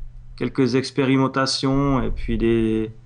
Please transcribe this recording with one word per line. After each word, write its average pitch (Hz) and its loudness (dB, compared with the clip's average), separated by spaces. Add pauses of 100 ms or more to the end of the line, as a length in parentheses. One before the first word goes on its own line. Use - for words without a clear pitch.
(360)
quelques 123 0
expérimentations, 135 0
et 110 -2
puis 117 -2
des, 110 2 (140)